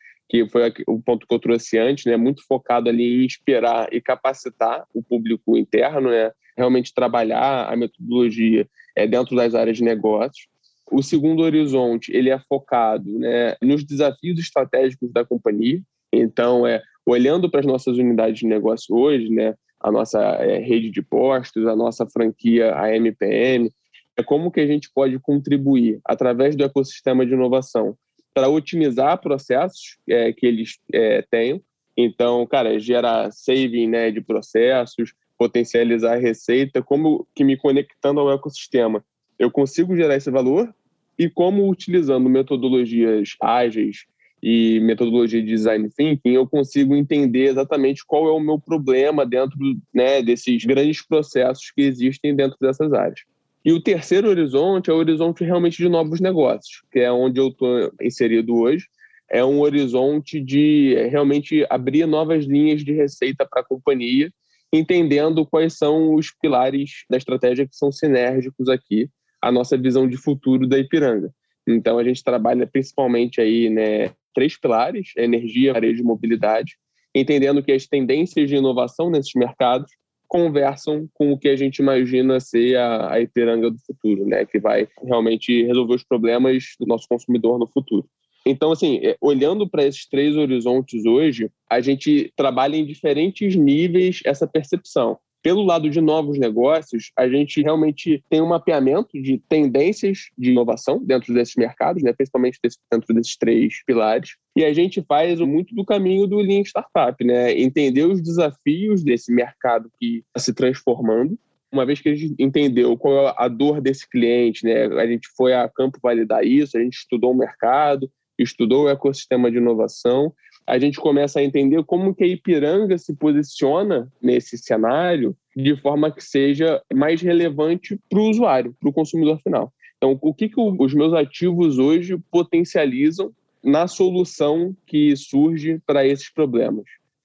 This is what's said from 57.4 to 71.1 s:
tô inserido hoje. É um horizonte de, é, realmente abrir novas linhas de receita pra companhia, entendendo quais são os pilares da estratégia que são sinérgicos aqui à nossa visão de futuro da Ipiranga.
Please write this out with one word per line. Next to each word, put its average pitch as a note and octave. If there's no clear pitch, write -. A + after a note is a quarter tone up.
tô C3
inserido A#2
hoje. B2
É B2
um C#3+
horizonte C#3+
de, C#3+
é, A#2
realmente C#3+
abrir C3
novas D#3
linhas D3
de C#3+
receita C#3
pra -
companhia, C3
entendendo D#3+
quais D#3+
são D#3
os D3+
pilares C#3
da B2+
estratégia B2+
que -
são C#3+
sinérgicos C3
aqui B2+
à A#2+
nossa B2
visão C3
de B2+
futuro C3
da C3+
Ipiranga. C3+